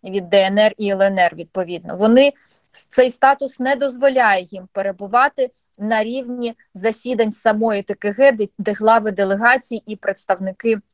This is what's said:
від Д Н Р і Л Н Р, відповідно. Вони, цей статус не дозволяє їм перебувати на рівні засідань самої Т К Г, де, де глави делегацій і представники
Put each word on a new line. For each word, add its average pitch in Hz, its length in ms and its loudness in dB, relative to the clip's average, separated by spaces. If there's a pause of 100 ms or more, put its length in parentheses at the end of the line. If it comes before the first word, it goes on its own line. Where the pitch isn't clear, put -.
від 190 240 -6
Д 196 140 4
Н 196 160 0
Р 214 180 4
і 202 140 -4
Л 196 120 0
Н 196 160 2
Р, 170 160 2
відповідно. 170 640 -8
Вони, 240 360 4 (400)
цей - 380 0
статус 269 500 0
не 269 160 0
дозволяє 254 680 0
їм 185 300 -16
перебувати 208 800 -2 (280)
на 214 260 -2
рівні 240 500 -8 (200)
засідань 220 580 -2
самої 214 500 -2
Т 202 120 -8
К 208 160 -4
Г, 262 220 4
де, 214 140 -4 (120)
де 214 140 -4
глави 214 380 2
делегацій 208 760 0
і 214 100 -10
представники 190 840 -4 (160)